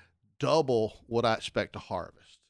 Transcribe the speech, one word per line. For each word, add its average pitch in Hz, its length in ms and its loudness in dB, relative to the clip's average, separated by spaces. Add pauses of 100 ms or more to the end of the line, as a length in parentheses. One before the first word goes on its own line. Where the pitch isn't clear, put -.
(400)
double 127 560 2 (100)
what 117 180 0
I 113 100 4
expect - 400 -4
to 104 40 -10
harvest. - 600 -10 (120)